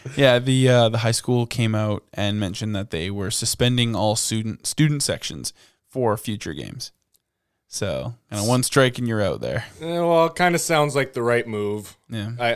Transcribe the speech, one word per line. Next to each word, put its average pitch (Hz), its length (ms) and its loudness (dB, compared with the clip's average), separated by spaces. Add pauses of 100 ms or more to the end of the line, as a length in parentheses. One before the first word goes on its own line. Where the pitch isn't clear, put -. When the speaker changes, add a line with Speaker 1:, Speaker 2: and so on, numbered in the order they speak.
(160)
Speaker 1:
Yeah, 131 220 6
the, 131 300 4
uh, 120 200 6
the 113 100 0
high 113 120 2
school 120 360 0
came 113 280 0
out 107 300 -2 (100)
and 101 240 -2
mentioned 107 380 -4
that 95 140 -6
they 85 200 -4
were 101 200 -6
suspending 120 680 0
all 107 200 2
student, 110 500 -4
student 147 360 2
sections 73 500 -6 (360)
for 120 280 0
future 101 380 -8
games. 69 380 -12 (760)
So, 90 460 -6 (160)
kinda 104 160 -4
one 123 160 2
strike 127 360 2
and 123 100 -4
you're 110 140 0
out 71 180 -2
there. 62 240 -4 (160)
Speaker 2:
Eh, 170 180 -4
well, 170 280 4
it 165 100 -4
kinda 175 220 2
sounds 151 360 0
like 135 180 0
the 123 100 -4
right 117 240 2
move. 104 500 -6 (120)
Speaker 1:
Yeah. 110 300 -8
Speaker 2:
I, 120 180 0